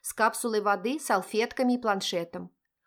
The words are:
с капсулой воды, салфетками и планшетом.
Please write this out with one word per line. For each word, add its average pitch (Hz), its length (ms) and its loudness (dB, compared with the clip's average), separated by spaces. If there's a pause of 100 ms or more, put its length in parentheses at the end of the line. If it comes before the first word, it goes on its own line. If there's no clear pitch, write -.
с - 120 -10
капсулой 220 480 2
воды, 208 380 0
салфетками 240 760 0
и 240 60 2
планшетом. 180 720 -2 (360)